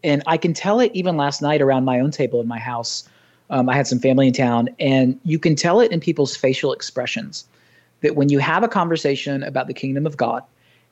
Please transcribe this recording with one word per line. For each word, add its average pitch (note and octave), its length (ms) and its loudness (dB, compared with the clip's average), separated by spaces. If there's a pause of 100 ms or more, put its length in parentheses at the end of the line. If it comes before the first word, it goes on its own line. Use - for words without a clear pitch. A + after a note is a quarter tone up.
And D3 220 0
I D#3+ 100 2
can D#3+ 180 0
tell G#3 260 0
it B3 140 4
even F3+ 220 -2
last C#3+ 260 -2
night D3 180 2
around C3+ 240 2
my B2+ 160 0
own C#3 100 0
table B2+ 300 0
in A#2 80 -2
my A#2 100 -6
house. A#2+ 460 -8 (460)
Um, B2+ 180 2
I B2+ 60 2
had C#3 120 0
some B2+ 120 0
family C3+ 300 4
in B2 40 4
town, A#2+ 360 0 (100)
and C3 460 2
you D#3+ 140 0
can D#3 180 2
tell F3 240 2
it A#3+ 100 4
in E3+ 100 -2
people's D3 360 -2
facial C3+ 360 0
expressions - 720 -8 (560)
that D3 140 0
when C#3+ 140 4
you C#3+ 100 4
have D#3+ 240 0
a A#3 60 2
conversation D3 720 -2
about C3 240 -4
the D3 80 -10
kingdom C3+ 320 -4
of D3 100 -8
God, A#2 260 -2 (500)